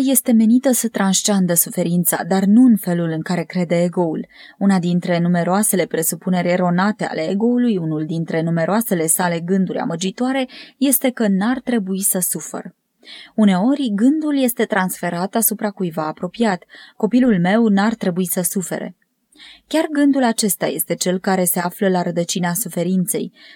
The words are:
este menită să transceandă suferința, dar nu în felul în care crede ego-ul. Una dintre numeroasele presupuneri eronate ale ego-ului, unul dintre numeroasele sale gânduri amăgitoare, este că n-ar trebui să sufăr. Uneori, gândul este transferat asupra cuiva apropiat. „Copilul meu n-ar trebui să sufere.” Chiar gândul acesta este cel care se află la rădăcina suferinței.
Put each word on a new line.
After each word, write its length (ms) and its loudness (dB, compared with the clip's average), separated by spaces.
este 280 0
menită 400 4
să 160 0
transceandă 680 0
suferința, 760 0
dar 160 2
nu 200 6
în 120 8
felul 340 -2
în 120 -4
care 220 -2
crede 400 0
ego-ul. 440 -2
Una 220 2
dintre 400 0
numeroasele 680 2
presupuneri 640 -2
eronate 560 0
ale 240 -4
ego-ului, 480 2
unul 280 -2
dintre 360 -4
numeroasele 640 0
sale 340 0
gânduri 380 -2
amăgitoare, 680 -4
este 320 2
că 180 -2
n-ar 320 0
trebui 420 -4
să 180 -2
sufăr. 560 -8
Uneori, 600 2
gândul 460 2
este 240 0
transferat 720 -4
asupra 340 -2
cuiva 380 -6
apropiat. 560 -4
„Copilul 420 4
meu 280 4
n-ar 260 2
trebui 340 -2
să 140 -4
sufere.” 540 -6
Chiar 240 0
gândul 320 2
acesta 440 0
este 280 -4
cel 240 -2
care 240 0
se 160 0
află 300 -2
la 120 2
rădăcina 520 -2
suferinței. 800 -2